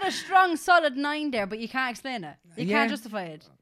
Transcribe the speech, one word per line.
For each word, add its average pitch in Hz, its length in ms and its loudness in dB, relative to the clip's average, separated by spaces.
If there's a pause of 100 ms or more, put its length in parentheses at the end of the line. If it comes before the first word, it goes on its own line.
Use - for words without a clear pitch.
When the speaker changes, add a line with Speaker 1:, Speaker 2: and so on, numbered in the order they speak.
Speaker 1:
a 330 40 0
strong, 370 440 4
solid 320 420 4
nine 294 340 -2
there, - 140 0
but 214 140 -8
you 226 80 -6
can't 254 240 -4
explain 240 320 -8
it. 147 120 -12 (200)
You 160 100 -4
Speaker 2:
Yeah. 202 140 2
Speaker 1:
can't 226 120 2
justify 208 320 -8
it. 156 220 -14 (160)